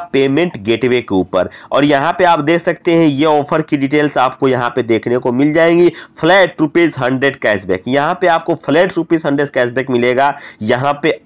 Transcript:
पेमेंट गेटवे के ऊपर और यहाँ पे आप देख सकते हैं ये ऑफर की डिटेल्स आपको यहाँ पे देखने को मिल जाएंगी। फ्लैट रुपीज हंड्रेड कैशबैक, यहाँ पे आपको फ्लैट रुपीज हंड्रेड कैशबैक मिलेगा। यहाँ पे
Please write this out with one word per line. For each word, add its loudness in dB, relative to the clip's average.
पेमेंट 0
गेटवे 0
के -4
ऊपर 0
और 2
यहाँ 2
पे 2
आप 4
देख 0
सकते -2
हैं 4
ये 0
ऑफर 0
की -2
डिटेल्स -2
आपको 0
यहाँ 0
पे -2
देखने 0
को -4
मिल 0
जाएंगी। 4
फ्लैट 2
रुपीज 0
हंड्रेड 0
कैशबैक, -2
यहाँ 0
पे 2
आपको 0
फ्लैट 0
रुपीज -2
हंड्रेड -2
कैशबैक -2
मिलेगा। 2
यहाँ 0
पे 0